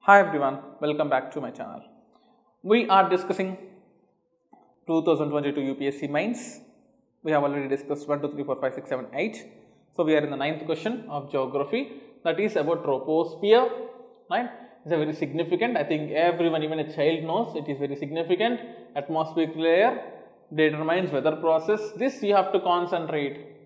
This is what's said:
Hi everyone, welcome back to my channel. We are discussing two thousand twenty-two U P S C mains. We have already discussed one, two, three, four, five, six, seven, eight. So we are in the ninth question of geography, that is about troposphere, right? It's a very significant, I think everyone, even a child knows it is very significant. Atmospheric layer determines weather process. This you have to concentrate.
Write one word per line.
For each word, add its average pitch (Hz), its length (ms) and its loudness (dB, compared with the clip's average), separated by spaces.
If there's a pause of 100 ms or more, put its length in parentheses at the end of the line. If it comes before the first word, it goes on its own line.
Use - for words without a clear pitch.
Hi 202 140 10
everyone, 147 360 2 (260)
welcome 151 280 0
back 135 220 0
to 151 80 -8
my 131 100 -8
channel. - 320 -14 (800)
We 226 280 2
are 190 200 8
discussing 185 460 0 (1300)
two 165 180 2
thousand 151 260 4
twenty-two 143 320 0
U 135 140 -2
P 139 120 -2
S 139 140 -4
C 147 60 -6
mains. 180 520 -4 (640)
We 156 80 0
have 147 100 4
already 143 280 -2
discussed 143 360 -4
one, 143 160 -2
two, 143 120 -4
three, 147 100 -8
four, 139 160 -4
five, 131 140 -2
six, - 160 -12
seven, 127 240 -4
eight. 170 240 -4 (580)
So 175 80 2
we 156 140 4
are - 80 6
in 147 40 -4
the 139 60 -6
ninth 151 300 -4
question 214 420 -4
of 143 240 -8
geography, 143 680 -2 (240)
that 165 120 0
is 208 200 0
about 165 260 0
troposphere, 160 840 2 (600)
right? 233 200 -2 (340)
It's 151 80 -4
a 170 60 2
very 151 160 0
significant, 170 640 0
I 147 80 0
think 151 260 -2
everyone, 165 520 2
even 156 160 -2
a 151 140 -4
child 156 300 2
knows 175 320 -2
it 147 160 -6
is 135 80 -6
very 139 160 -4
significant. 170 640 0 (380)
Atmospheric 160 580 -2
layer 170 480 4 (500)
determines 156 600 0
weather 147 240 0
process. 160 420 2 (160)
This 254 260 -2
you 202 140 2
have 190 160 4
to 190 80 2
concentrate. 170 800 -2 (260)